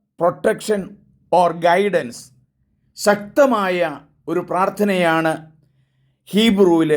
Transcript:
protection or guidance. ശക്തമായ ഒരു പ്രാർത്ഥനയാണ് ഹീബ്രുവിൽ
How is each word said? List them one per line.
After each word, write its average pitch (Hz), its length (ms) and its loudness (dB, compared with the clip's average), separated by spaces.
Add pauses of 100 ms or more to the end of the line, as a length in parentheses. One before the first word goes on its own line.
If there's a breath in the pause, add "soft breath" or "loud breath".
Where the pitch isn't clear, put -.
(220)
protection 190 600 -2 (580)
or 180 80 4 (200)
guidance. 175 500 0 (880)
ശക്തമായ 208 720 0 (520)
ഒരു 170 200 -2
പ്രാർത്ഥനയാണ് 180 840 0 (960)
ഹീബ്രുവിൽ 190 640 2